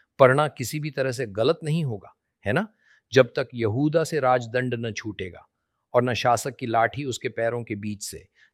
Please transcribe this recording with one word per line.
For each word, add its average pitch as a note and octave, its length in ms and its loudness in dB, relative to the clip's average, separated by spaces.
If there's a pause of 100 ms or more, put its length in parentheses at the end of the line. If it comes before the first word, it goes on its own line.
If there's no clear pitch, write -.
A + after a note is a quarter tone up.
(180)
पढ़ना C#3 300 6
किसी C#3 320 -8
भी D3+ 100 -8
तरह C3 220 -4
से A#2+ 140 -4
गलत A2 380 0
नहीं D#3 200 -2
होगा, A2+ 300 -8 (320)
है G2+ 60 0
ना? G#3 220 -2 (380)
"जब B2+ 140 8 (100)
तक C3+ 180 -4
यहूदा C#3 500 0
से D3+ 160 -4
राजदंड B2 540 0
न A#2 180 -6
छूटेगा F#2+ 540 -12 (480)
और B2 80 6
न B2 120 2
शासक A#2+ 420 0
की B2+ 100 -10
लाठी A2+ 380 0
उसके B2+ 240 -6
पैरों A#2 360 -4
के A2+ 100 -6
बीच G#2 280 -8
से, - 260 -14 (260)